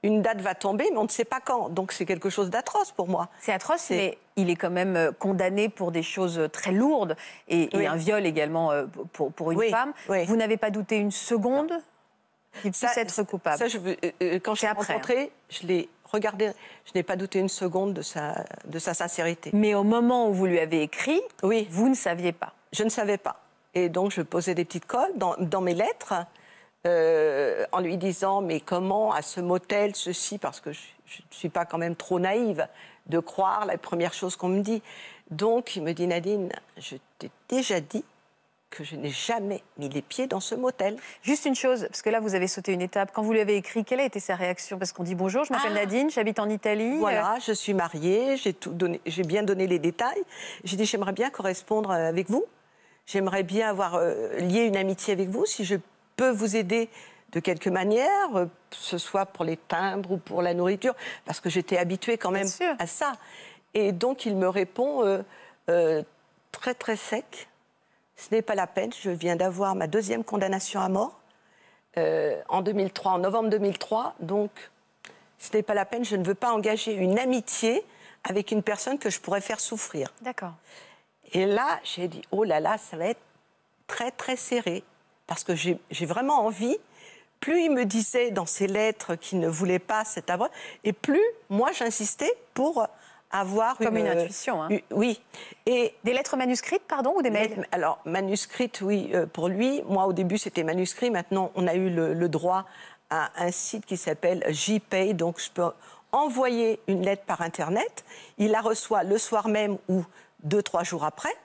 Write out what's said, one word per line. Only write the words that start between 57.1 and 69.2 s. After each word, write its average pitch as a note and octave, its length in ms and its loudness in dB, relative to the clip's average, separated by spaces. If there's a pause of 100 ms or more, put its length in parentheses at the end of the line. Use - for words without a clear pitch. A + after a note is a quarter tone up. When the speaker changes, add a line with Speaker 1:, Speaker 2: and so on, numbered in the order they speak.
Speaker 1:
de E3 80 -2
quelque F3+ 300 0
manière, B3 680 2
euh, F3 80 2 (260)
que - 60 -14
ce - 220 -6
soit G3 280 -2
pour F#3 180 -6
les E3 120 -2
timbres F#3 560 -2
ou G3 60 0
pour F3+ 240 -4
la F3 100 2
nourriture, G3 420 2 (300)
parce - 160 -6
que - 80 -4
j'étais F3 300 0
habituée F#3 400 0
quand F3+ 120 -2
Speaker 2:
Bien G3 100 0
Speaker 1:
même G3 80 0
Speaker 2:
sûr. E4+ 300 0
Speaker 1:
à - 80 -4
ça. C#4+ 260 0 (600)
Et G#3 180 2
donc, B3 340 -2
il G3+ 100 0
me F#3 120 2
répond, A#3+ 560 0
euh, G3 180 2 (480)
euh, D#3+ 320 4 (500)
très, - 220 -4
très A3 220 -4
sec, « - 520 -6 (680)
Ce - 180 -4
n'est A3 80 4
pas A3 120 -4
la F#3+ 120 2
peine, G3+ 260 -2
je - 180 -6
viens E3+ 260 0